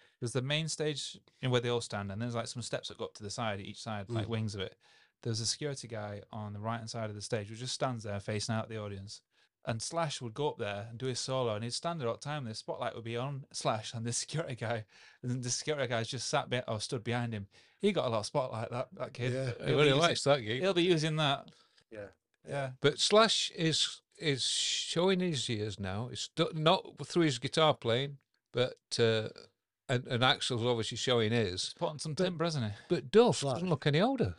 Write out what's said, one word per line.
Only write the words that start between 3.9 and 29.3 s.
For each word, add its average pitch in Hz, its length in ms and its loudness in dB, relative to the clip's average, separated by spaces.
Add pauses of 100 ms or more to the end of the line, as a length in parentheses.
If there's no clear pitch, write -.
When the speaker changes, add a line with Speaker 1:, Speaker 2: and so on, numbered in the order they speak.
Speaker 1:
like, 113 160 -2
Speaker 2:
Mm. 101 40 -6
Speaker 1:
wings 110 260 -2
of 98 60 -6
it. - 140 -6 (460)
There's 113 180 -2
a 117 60 -4
security 139 420 -4
guy 104 440 -8
on 107 220 -8
the 101 60 -10
right-hand 113 300 -4
side 110 220 -6
of 104 40 -10
the 104 60 -10
stage 104 280 -4
who 113 60 -12
just 123 200 -6
stands 123 300 -4
there 101 140 -4
facing 107 360 -2
out 110 140 -2
the 110 120 -8
audience. 101 400 -10 (460)
And 113 160 -2
Slash 165 360 -2
would 117 140 -8
go 143 160 0
up - 80 -4
there 101 320 -4
and 117 80 -12
do 131 80 -6
his 127 140 -2
solo, 131 340 0
and 107 100 -2
he'd 117 120 -4
stand 170 260 -4
there 120 60 0
all 113 80 0
the - 60 -12
time, 147 260 -6
and - 40 -6
the 110 40 -8
spotlight - 400 -6
would 113 80 -10
be 117 140 -4
on 135 360 -6
Slash 113 400 -2
and 117 100 -4
the 120 100 -2
<laughs> - 100 -2
security 147 320 -4
guy, 113 300 -4 (360)
and 123 220 -2
the 123 80 -4
security 143 360 -2
guy's 113 200 0
just 120 200 -6
sat 143 220 0
be-, 123 180 0
or 110 140 -2
stood 120 220 -6
behind 117 300 -2
him. 101 120 -6 (340)
He 202 120 2
got 139 160 0
a - 20 2
lot 113 120 2
of 107 40 -6
spotlight, 127 460 -2
that, 120 160 -4 (100)
that - 160 -8
kid. 120 200 -2
Speaker 2:
Yeah. 131 260 -2
Speaker 3:
He - 80 -10
Speaker 1:
He'll 127 80 2
Speaker 3:
really 143 80 6
Speaker 1:
be 147 60 8
using, 139 120 6
Speaker 3:
likes 160 220 2
that 143 160 6
gig. 110 220 -2
Speaker 1:
he'll 190 120 2
be 170 100 4
using 160 340 4
that. 139 340 0 (400)
Speaker 2:
Yeah. 104 160 -12 (400)
Speaker 1:
Yeah. 139 240 -4 (100)
Speaker 3:
But 143 180 4
Slash - 560 6
is, - 460 2 (160)
is 139 260 2
showing - 760 2
his 165 300 0
years 104 300 -2
now. 98 320 -4
It's - 240 -6
do-, 165 180 2
not 160 320 4 (200)
through 170 180 2
his 135 160 4
guitar 151 340 6
playing, 135 440 0 (360)
but, 123 240 2 (220)
uh, 110 300 4 (600)